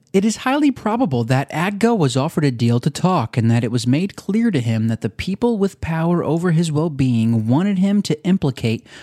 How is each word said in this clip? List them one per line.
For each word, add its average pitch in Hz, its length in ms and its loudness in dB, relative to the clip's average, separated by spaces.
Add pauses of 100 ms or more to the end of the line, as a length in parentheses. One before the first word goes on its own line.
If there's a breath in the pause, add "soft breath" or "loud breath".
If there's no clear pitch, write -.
(140)
it 196 100 2
is 214 140 0
highly 285 340 2
probable 208 540 -2
that 131 260 0
Agga 208 460 0
was 131 180 0
offered 147 300 0
a 139 60 2
deal 117 280 2
to 156 100 -2
talk 175 460 0
and 117 160 2
that 117 140 2
it 104 60 -4
was 117 140 -2
made 156 300 0
clear 226 360 -2
to 139 100 0
him 113 260 0
that 113 140 -2
the 113 80 -4
people 220 480 -4
with 190 240 -4
power 165 420 -2
over 170 280 0
his 160 200 2
well-being 127 760 0
wanted 180 320 2
him 196 260 2
to - 220 -4
implicate 135 640 -2 (160 loud breath)